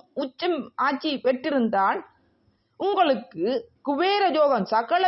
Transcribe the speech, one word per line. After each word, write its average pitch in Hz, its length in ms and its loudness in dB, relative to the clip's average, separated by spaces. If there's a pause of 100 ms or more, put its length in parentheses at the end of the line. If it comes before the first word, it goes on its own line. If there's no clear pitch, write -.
(160)
உச்சம் 302 420 -4 (200)
ஆட்சி 277 400 -2
பெற்றிருந்தால் 254 800 0 (800)
உங்களுக்கு 285 640 0 (380)
குபேர 370 500 0
யோகம், 277 340 2
சகல 240 420 0